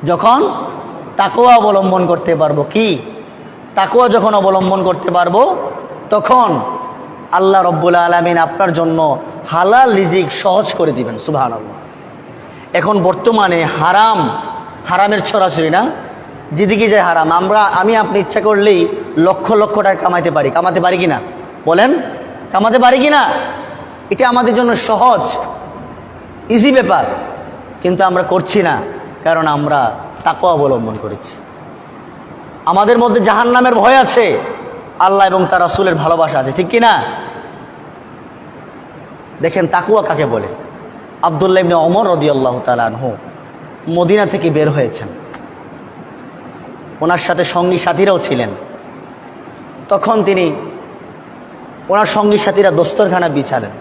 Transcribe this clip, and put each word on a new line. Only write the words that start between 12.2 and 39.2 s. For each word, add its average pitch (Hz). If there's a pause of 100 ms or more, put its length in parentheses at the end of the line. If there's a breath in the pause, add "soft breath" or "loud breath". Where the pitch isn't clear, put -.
এখন 190
বর্তমানে 180
হারাম, 208 (440)
হারামের 196
ছড়াছড়ি 165
না, 214 (640)
যেদিকে 202
যায় 202
হারাম। 165
আমরা, 190
আমি 202
আপনি 202
ইচ্ছা 202
করলেই 202 (280)
লক্ষ 185
লক্ষ 208
টাকা 196
কামাইতে 175
পারি। 143
কামাতে 180
পারি 180
কি 180
না? 135 (440)
বলেন, 202 (580)
কামাতে 220
পারি 247
কি 285
না? 277 (800)
এটা 247
আমাদের 240
জন্য 240
সহজ, 220 (1080)
ইজি 240
ব্যাপার, 185 (800)
কিন্তু 180
আমরা 180
করছি 185
না, 147 (440)
কারণ 165
আমরা 147 (300)
তাকওয়া 165
অবলম্বন 123
করেছি। 104 (1400)
আমাদের 208
মধ্যে 220
জাহান্নামের 240
ভয় 226
আছে, 226 (600)
আল্লাহ 196
এবং 185
তার 185
রাসূলের 175
ভালোবাসা 156
আছে, 131
ঠিক 175
কি 233
না? 226 (2500)